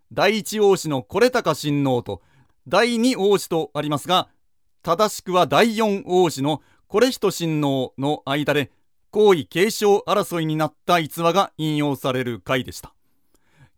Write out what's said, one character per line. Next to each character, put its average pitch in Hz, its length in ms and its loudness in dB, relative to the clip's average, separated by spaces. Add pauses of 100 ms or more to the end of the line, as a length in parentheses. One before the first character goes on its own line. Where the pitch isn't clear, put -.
(120)
第 190 260 0
一 208 220 -6
皇 196 160 4
子 160 120 -8
の 139 140 -4
惟 233 280 2
孝 175 240 0
親 143 300 -2
王 127 180 0
と、 101 200 -10 (440)
第 233 300 2
二 233 200 2
皇 196 200 2
子 - 120 -4
と 160 260 -4
あ 147 80 -4
り 151 80 -6
ま 147 80 -2
す - 100 -10
が、 180 220 0 (520)
正 190 320 0
し - 60 -12
く 180 140 -6
は 175 120 4
第 202 300 2
四 208 260 0
皇 180 280 2
子 131 120 -6
の 147 200 -2 (260)
惟 240 240 2
仁 196 180 -2
親 160 320 -2
王 135 360 -2
の 147 260 -4
間 143 300 -2
で、 147 160 -2 (400)
皇 202 240 6
位 143 100 -2
継 202 260 0
承 202 360 2
争 175 340 -2
い 156 60 -2
に 156 100 -4
な 156 120 -2
っ - 60 -10 (120)
た 175 140 2
逸 156 200 -10
話 170 140 2
が 190 240 0
引 156 180 -2
用 147 200 -2
さ 131 180 -4
れ 127 100 -4
る 117 160 -8
回 131 240 -4
で 87 80 -14
し - 80 -16
た。 - 140 -20 (840)